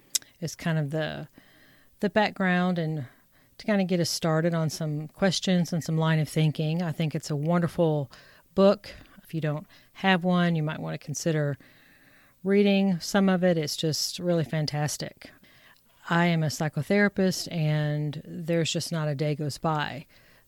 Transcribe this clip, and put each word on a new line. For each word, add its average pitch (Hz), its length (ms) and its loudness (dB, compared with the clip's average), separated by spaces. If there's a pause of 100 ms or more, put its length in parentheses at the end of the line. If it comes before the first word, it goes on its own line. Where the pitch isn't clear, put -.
(420)
as 160 120 -6
kind 160 240 -2
of 143 120 -2
the, 151 360 -6 (760)
the 208 100 0
background 180 680 2
and 156 280 -4 (500)
to - 100 -12
kind 202 140 2
of 180 80 0
get 180 100 2
us 165 120 0
started 160 420 0
on 160 160 0
some 151 400 -6
questions 180 640 0
and 170 100 -2
some 160 140 -2
line 160 220 2
of 151 100 0
thinking. 156 540 0
I 160 100 -4
think 156 220 -4
it's 160 160 -6
a 151 60 -2
wonderful 160 760 0 (420)
book. 196 360 4 (340)
If - 80 -20
you 160 80 -4
don't 151 260 -4 (280)
have 190 280 2
one, 175 320 2
you 160 80 0
might 156 180 -4
want 160 200 -8
to - 40 -20
consider 147 520 -2 (880)
reading 196 560 4
some 202 300 2
of 180 120 2
it. 180 140 4
It's 147 180 -4
just - 440 -2
really 175 260 0
fantastic. 147 840 -4 (800)
I 170 180 2
am 165 180 2
a - 20 2
psychotherapist, 185 1040 0
and 151 720 -2
there's 170 460 -2
just - 220 -4
not 156 160 -2
a 147 80 -2
day 151 180 0
goes 147 240 -6
by 147 480 -4 (420)